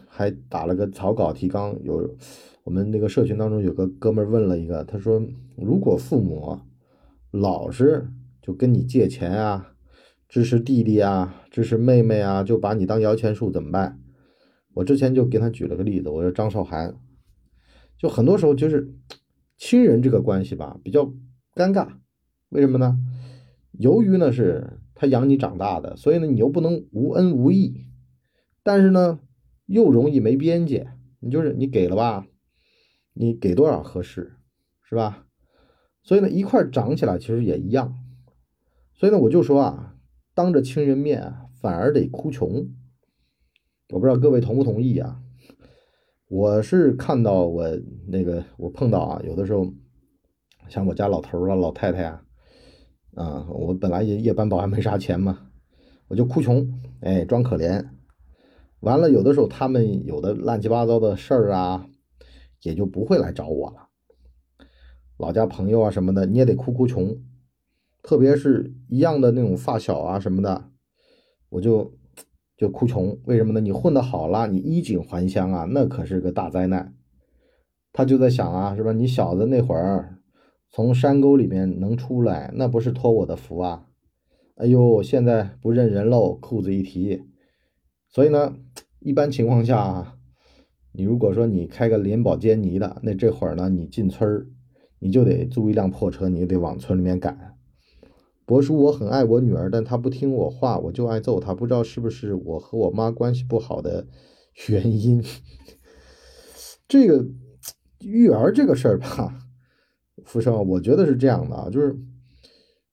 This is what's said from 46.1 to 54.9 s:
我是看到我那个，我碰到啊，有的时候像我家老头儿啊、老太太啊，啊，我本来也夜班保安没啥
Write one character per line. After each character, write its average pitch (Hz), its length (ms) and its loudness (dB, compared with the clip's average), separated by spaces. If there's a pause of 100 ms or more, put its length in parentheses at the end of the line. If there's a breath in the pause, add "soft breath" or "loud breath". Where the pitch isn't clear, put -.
我 104 360 2
是 165 300 4
看 131 280 -2
到 95 240 2
我 85 220 -4 (400)
那 95 160 -2
个， 85 200 -4 (140)
我 85 120 -10
碰 127 200 -2
到 98 100 2
啊， 78 240 -6
有 82 120 -8
的 98 100 -4
时 104 80 -4
候 95 180 -2 (960)
像 95 200 -4
我 87 80 -2
家 101 120 -2
老 90 140 -2
头 - 160 -10
儿 90 140 -2
啊、 98 40 0
老 87 160 0
太 95 200 -4
太 87 140 -4
啊， 80 180 -12 (880 soft breath)
啊， 80 380 -10
我 82 240 -6
本 92 160 -2
来 90 100 0
也 104 160 -2
夜 113 160 0
班 107 160 0
保 98 80 0
安 98 100 -2
没 101 140 -2
啥 101 160 -2